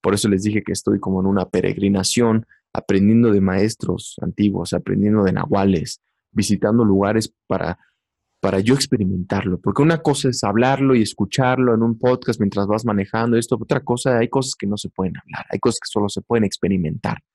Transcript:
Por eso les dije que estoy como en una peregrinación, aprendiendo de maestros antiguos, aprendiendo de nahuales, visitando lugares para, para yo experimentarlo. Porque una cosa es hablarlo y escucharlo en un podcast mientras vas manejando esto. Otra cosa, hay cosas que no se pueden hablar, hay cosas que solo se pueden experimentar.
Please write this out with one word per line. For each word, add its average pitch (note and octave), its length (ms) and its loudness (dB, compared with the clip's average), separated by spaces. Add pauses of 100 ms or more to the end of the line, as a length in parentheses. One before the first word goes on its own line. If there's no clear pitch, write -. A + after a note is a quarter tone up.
Por G2 140 0
eso G#2 140 0
les G2 160 0
dije G#2+ 180 0
que - 100 -6
estoy G#2 280 -2
como F#2+ 200 -2
en F#2+ 60 0
una G2 220 0
peregrinación, G2+ 960 0 (260)
aprendiendo G#2+ 600 2
de G2+ 80 4
maestros F#2+ 800 -2
antiguos, F#2+ 540 -2
aprendiendo G2+ 500 0
de F#2 80 2
nahuales, F#2+ 720 0 (280)
visitando G#2+ 540 2
lugares G2+ 500 2 (120)
para, F2+ 320 -4 (600)
para F#2+ 220 0
yo A#2 140 4
experimentarlo. F#2+ 840 -2
Porque G2+ 240 0
una D#3+ 200 2
cosa C#3 260 0
es A#2+ 160 -2
hablarlo B2+ 500 2
y A2+ 80 4
escucharlo B2+ 720 0
en A2 80 2
un A2+ 160 0
podcast B2 400 0
mientras G2+ 280 0
vas A2 180 0
manejando A2+ 540 0
esto. A#2 220 -2
Otra C3+ 200 -2
cosa, B2 380 0
hay A#2 100 0
cosas C3+ 260 -2
que - 120 -8
no G2+ 100 -2
se - 140 -10
pueden F#2 260 -6
hablar, - 340 -14
hay G#2 80 -6
cosas A#2 220 0
que - 100 -14
solo G#2 180 -2
se G2 120 -8
pueden A2+ 240 0
experimentar. F#2 760 -2 (160)